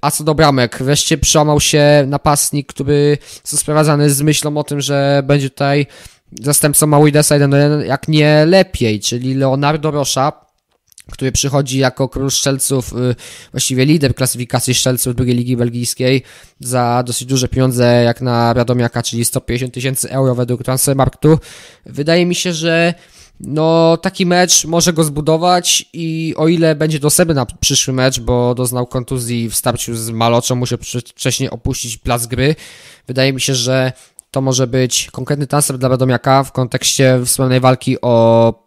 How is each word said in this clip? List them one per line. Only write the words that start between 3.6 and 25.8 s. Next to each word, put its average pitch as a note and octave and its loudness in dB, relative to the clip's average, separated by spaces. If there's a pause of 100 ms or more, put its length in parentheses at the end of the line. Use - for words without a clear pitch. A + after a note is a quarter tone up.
z C#3 0
myślą D3+ -2
o D3 -4
tym, D3 -6
że C#3 0
będzie C3+ 0
tutaj C#3+ -2 (540)
zastępcą D3 0
Mauridesa D3 4
jeden C#3+ 2
do C#3 2
jeden, D3 2
jak B2 -4
nie D3+ 4
lepiej, D#3+ 2
czyli B2 -4
Leonardo C#3+ 0
Rocha, C#3+ -2 (680)
który C3 -6
przychodzi C3+ -2
jako C3 0
król C3+ -4
strzelców, C3+ -2
y, B2 -2 (360)
właściwie B2+ -2
lider C#3+ 2
klasyfikacji B2 -2
strzelców B2+ -2
drugiej B2 0
ligi B2 -2
belgijskiej A#2+ -2 (380)
za B2 -2
dosyć A#2+ -6
duże B2+ -2
pieniądze B2 2
jak A#2 0
na A#2+ 0
Radomiaka, A#2+ 0
czyli A#2 -4
sto - -4
pięćdziesiąt B2 -6
tysięcy C3 -6
euro C3 0
według B2 -2
Transfermarktu. C3+ 2 (480)
Wydaje E3 0
mi F3 0
się, F3+ -4
że E3 0 (460)
no, E3 2
taki F#3+ -2
mecz F3+ 2
może E3+ 0
go D#3+ 2
zbudować D#3+ 0